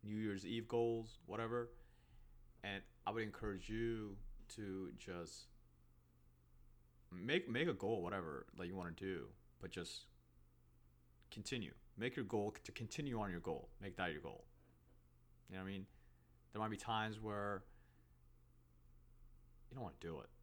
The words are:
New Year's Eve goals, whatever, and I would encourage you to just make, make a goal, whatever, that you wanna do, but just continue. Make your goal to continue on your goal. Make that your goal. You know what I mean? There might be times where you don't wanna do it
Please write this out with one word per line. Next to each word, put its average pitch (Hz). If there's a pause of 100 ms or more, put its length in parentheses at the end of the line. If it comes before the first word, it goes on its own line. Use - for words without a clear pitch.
New 107
Year's 101
Eve 117
goals, 117
whatever, 113 (920)
and 98 (240)
I 101
would 113
encourage 101
you 110 (400)
to 95
just - (1600)
make, 120
make 135
a 160
goal, 98
whatever, 85 (120)
that 90
you 92
wanna 87
do, 82 (340)
but 92
just - (1300)
continue. 107 (240)
Make 120
your 127
goal 104 (100)
to -
continue 123
on 101
your 87
goal. 78 (120)
Make 98
that 90
your 76
goal. - (1040)
You 98
know 95
what 98
I -
mean? 98 (680)
There 107
might 110
be 104
times 110
where 101 (2000)
you 127
don't 131
wanna 80
do 80
it - (120)